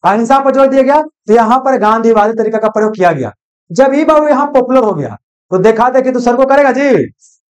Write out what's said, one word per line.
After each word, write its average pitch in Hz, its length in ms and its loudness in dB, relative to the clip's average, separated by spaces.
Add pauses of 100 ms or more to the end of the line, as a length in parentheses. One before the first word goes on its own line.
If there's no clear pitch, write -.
अहिंसा 226 340 2
पर 269 120 0
जोर 269 160 2
दिया 269 160 2
गया, 277 200 2
तो - 320 -4
यहाँ 233 240 2
पर 262 200 -2
गांधीवादी 220 540 0
तरीके 226 260 -4
का 220 100 -2
प्रयोग 214 280 -2
किया 180 160 0
गया। 123 200 -6 (400)
जब 269 220 2
ये 302 100 0
बाबू 302 240 2
यहाँ 285 180 0
popular 262 380 0
हो 202 100 -2
गया, 123 220 -8 (340)
तो 185 80 -2
देखा 220 320 2
देखी 262 200 0
तो 254 100 -4
सर 240 160 0
को 262 100 2
करेगा 269 260 0
जी। 247 400 -2 (380)